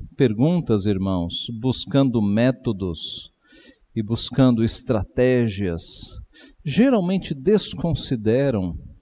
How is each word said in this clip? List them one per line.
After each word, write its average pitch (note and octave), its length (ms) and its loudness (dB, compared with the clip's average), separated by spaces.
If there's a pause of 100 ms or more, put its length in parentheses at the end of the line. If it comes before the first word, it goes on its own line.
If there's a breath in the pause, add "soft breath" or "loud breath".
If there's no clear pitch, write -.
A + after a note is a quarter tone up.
(160)
perguntas, A#2+ 680 2
irmãos, F#2+ 640 -2 (120)
buscando B2+ 600 0
métodos G2+ 1120 -2 (640 soft breath)
e A2+ 80 -2
buscando A2+ 600 2
estratégias, A2 1200 0 (800 loud breath)
geralmente F#3+ 680 2
desconsideram C3 1400 0 (260)